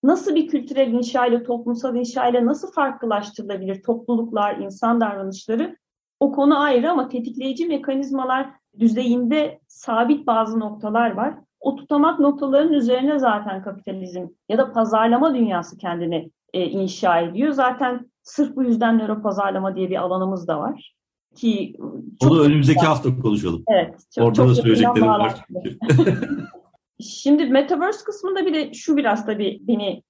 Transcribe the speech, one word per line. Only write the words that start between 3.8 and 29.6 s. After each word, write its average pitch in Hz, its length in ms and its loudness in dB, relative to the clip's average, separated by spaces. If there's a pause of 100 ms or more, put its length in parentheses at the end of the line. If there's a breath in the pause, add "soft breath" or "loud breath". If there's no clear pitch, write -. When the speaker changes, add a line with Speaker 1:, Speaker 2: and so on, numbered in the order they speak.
Speaker 1:
topluluklar, 226 760 -2
insan 202 440 -2
davranışları 202 760 -4 (440)
o 285 120 2
konu 285 280 4
ayrı 285 300 2
ama 269 180 0
tetikleyici 262 580 -6
mekanizmalar 269 840 -2 (280)
düzeyinde 240 880 0
sabit 247 580 0
bazı 226 340 0
noktalar 214 500 -2
var. 220 240 -4 (260)
O 269 160 -4
tutamak 302 440 0
noktalarının 285 520 2
üzerine 262 460 2
zaten 208 440 0
kapitalizm 185 640 -10 (220)
ya 226 100 0
da 269 140 0
pazarlama 233 600 2
dünyası 214 440 -2
kendini, 170 520 -4 (220)
e, 180 140 -2
inşa 190 540 0
ediyor. 196 320 -2
Zaten 254 580 -2 (120)
sırf - 340 -4
bu 269 60 -2
yüzden 226 360 2
nöropazarlama 196 800 -2
diye 185 140 -4
bir 185 60 -2
alanımız 185 520 -4
da 156 100 -2
var. - 360 -8 (420)
Ki 220 400 -4 (460)
çok 139 100 6
Speaker 2:
Onu 165 80 6
önümüzdeki 147 380 6
Speaker 1:
güzel. 160 100 4
Speaker 2:
hafta 131 320 0
konuşalım. 104 480 -2
Speaker 1:
Evet, - 260 2 (200)
çok, 113 100 2
Speaker 2:
Orada 226 100 4
Speaker 1:
çok - 120 6
Speaker 2:
da - 20 8
Speaker 1:
yakından 127 140 4
Speaker 2:
söyleyeceklerim 220 460 4
var 208 120 4
Speaker 1:
bağlantılı. - 420 -4 (340)
Speaker 2:
çünkü. - 320 2 (220)
<laughs> - 40 -20 (460)
Speaker 1:
Şimdi 285 460 0
metaverse 294 580 0
kısmında 381 420 -4
bir 320 80 0
de 302 200 -4
şu - 220 -2
biraz 220 300 0
tabii 208 360 -4